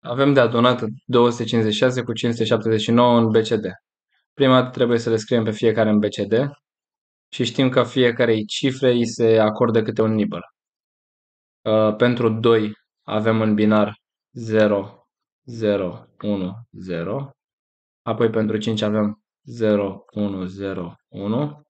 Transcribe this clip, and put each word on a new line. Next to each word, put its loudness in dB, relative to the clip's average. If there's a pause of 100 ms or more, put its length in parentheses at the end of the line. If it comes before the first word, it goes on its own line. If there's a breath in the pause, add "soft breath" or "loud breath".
Avem 0
de 4
adunat 2 (220)
două 4
sute -4
cincizeci 0
și -4
șase 0
cu -6
cinci -2
sute -2
șaptezeci 0
și -2
nouă 4
în 2
B 0
C 2
D. -2 (680)
Prima 4
dată -6
trebuie 0
să -4
le 2
scriem 0
pe -2
fiecare 2
în 4
B 0
C -4 (100)
D 0 (1000)
și -4
știm 0
că 2
fiecarei 0
cifre -2
îi 0
se 2
acordă 2
câte -4
un 2
nibăl. -2 (1200)
Uh, 2
pentru 2
doi 2 (300)
avem 0
în 2
binar 2 (300)
zero, -2 (380)
zero, -4 (140)
unu, -4 (180)
zero. -8 (720)
Apoi 0
pentru -2
cinci -4
avem -2 (220)
zero, -2 (100)
unu, -6
zero, -10 (140)
unu. -6